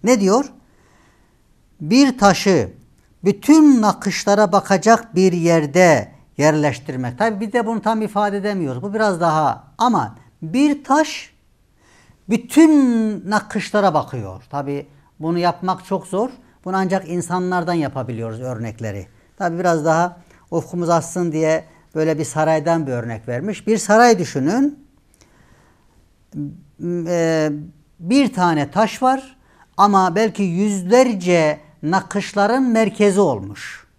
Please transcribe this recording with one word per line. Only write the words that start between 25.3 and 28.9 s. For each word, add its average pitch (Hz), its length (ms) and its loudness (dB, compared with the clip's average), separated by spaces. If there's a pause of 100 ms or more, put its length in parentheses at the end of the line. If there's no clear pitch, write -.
E, 165 440 0 (500)
bir 247 320 0
tane 160 380 0
taş 214 320 -2